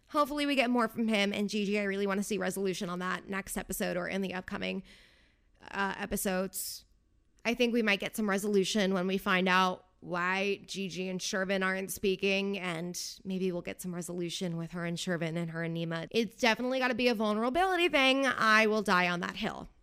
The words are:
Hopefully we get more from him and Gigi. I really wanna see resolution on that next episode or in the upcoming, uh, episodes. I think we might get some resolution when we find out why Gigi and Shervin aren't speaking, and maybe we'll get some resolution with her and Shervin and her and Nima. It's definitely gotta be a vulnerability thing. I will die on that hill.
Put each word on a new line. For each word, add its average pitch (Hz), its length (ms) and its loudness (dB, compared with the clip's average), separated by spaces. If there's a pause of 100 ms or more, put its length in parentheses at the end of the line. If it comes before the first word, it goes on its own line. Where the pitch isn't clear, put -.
Hopefully 294 380 2
we 285 80 2
get 247 160 2
more 240 180 2
from 226 180 -2
him 202 260 2
and 202 180 -2
Gigi. 208 280 0
I 202 60 -2
really 196 220 -2
wanna 196 160 0
see 202 160 -2
resolution 185 500 -2
on 180 120 -6
that 180 280 -6
next 190 280 -6
episode 185 400 -4
or 175 120 -4
in 190 140 -2
the 180 100 -4
upcoming, 190 500 -6 (880)
uh, 196 280 -4
episodes. 190 840 -4 (600)
I 233 100 0
think 233 200 2
we 240 80 4
might 202 180 2
get - 160 -6
some 214 120 0
resolution 196 680 2
when 180 120 0
we 190 120 0
find 185 300 2
out 185 360 4 (160)
why 185 680 -2
Gigi 185 400 -6
and 185 100 -4
Shervin 190 460 0
aren't 190 260 -2
speaking, 196 680 0
and 175 400 -4 (280)
maybe 190 260 -2
we'll 175 120 -4
get - 200 -10
some 180 100 -6
resolution 175 640 -4
with 165 140 -6
her 170 140 -6
and 170 120 -2
Shervin 165 400 -2
and 170 140 -2
her 165 140 -6
and 165 120 -4
Nima. 165 360 -4
It's - 240 0
definitely 247 420 2
gotta 247 160 2
be 247 140 2
a 240 80 4
vulnerability 254 720 2
thing. 269 360 4
I 220 440 4
will 214 140 2
die 180 260 4
on 175 120 0
that 190 140 -6
hill. 196 340 -6 (140)